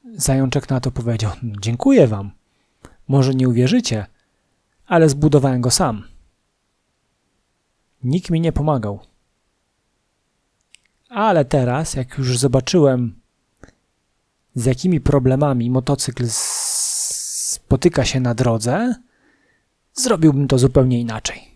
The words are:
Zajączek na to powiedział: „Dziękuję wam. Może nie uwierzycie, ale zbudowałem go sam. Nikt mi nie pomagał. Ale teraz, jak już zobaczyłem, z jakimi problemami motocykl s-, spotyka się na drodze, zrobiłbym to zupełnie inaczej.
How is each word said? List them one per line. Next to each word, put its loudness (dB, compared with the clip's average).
Zajączek -2
na -2
to -4
powiedział: -4
„Dziękuję 4
wam. -4
Może 2
nie 2
uwierzycie, 0
ale 4
zbudowałem 2
go 0
sam. -2
Nikt -2
mi 0
nie 0
pomagał. -2
Ale 2
teraz, 0
jak -8
już -2
zobaczyłem, 2
z -4
jakimi 0
problemami 0
motocykl -2
s-, -6
spotyka 0
się -2
na 0
drodze, -2
zrobiłbym 2
to 2
zupełnie 4
inaczej. -8